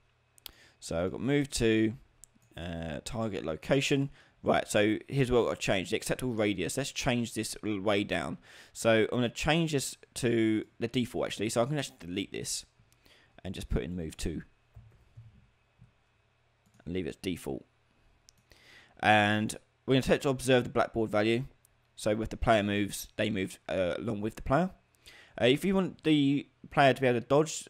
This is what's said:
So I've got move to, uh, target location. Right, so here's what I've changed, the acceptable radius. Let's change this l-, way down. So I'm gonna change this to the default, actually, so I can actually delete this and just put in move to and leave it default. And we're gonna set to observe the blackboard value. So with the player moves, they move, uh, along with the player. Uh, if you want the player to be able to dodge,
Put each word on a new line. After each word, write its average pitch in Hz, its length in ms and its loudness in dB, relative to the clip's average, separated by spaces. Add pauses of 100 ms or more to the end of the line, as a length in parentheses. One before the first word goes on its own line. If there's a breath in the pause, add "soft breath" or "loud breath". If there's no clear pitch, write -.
(800 loud breath)
So 85 260 -4
I've 95 60 -2
got - 100 -8
move 143 320 0
to, 110 440 2 (600)
uh, 82 480 -8
target 107 400 -4
location. 139 680 0 (340 soft breath)
Right, - 240 2
so 107 300 4 (100)
here's 131 240 0
what 107 180 4
I've - 80 -4
changed, 95 320 0
the 107 60 0
acceptable 127 380 -4
radius. 104 420 0
Let's 135 160 -4
change 120 400 -2
this - 320 -6
l-, 101 160 -4
way 104 240 0
down. 82 320 -4 (380 loud breath)
So 110 360 4
I'm 107 60 -2
gonna 120 140 0
change 156 420 0
this - 240 -4 (200)
to 110 500 2 (120)
the 117 80 -4
default, 110 380 -2
actually, 101 240 -4
so 117 140 2
I - 20 0
can 147 140 -2
actually - 200 -8
delete 90 320 -6
this - 360 -8 (760 soft breath)
and 92 120 -10
just - 160 -12
put - 120 0
in 85 140 -8
move 80 220 -8
to - 240 -6 (2500)
and 85 80 -8
leave 92 140 -4
it - 160 -10
default. 71 420 -6 (1400 loud breath)
And 107 560 4 (300)
we're 131 80 4
gonna 131 80 4
set 147 200 2
to 143 60 0
observe 127 360 2
the - 60 -10
blackboard - 400 -2
value. 113 360 2 (500)
So 107 180 0
with 110 140 -4
the - 80 -10
player 110 260 4
moves, 101 540 -2
they 110 140 -2
move, 95 360 -4
uh, 90 300 0
along 104 240 -6
with 110 160 -6
the - 60 -12
player. 165 300 0 (680 loud breath)
Uh, 117 60 4
if 147 180 4
you 196 100 2
want 185 300 0
the 143 440 4 (220)
player 139 220 6
to 123 80 -6
be 135 60 2
able 120 140 2
to 113 60 -6
dodge, 156 440 2